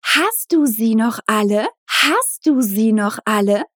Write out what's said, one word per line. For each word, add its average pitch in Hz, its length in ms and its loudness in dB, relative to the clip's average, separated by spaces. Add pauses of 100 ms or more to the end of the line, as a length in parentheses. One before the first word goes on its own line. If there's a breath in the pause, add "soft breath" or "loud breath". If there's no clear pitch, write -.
„Hast 392 500 -2
du 311 120 4
sie 220 300 0
noch 226 320 0
alle? 214 400 0 (200)
Hast - 580 -2
du 277 160 2
sie 214 320 0
noch 214 320 -2
alle?“ 208 380 0 (140)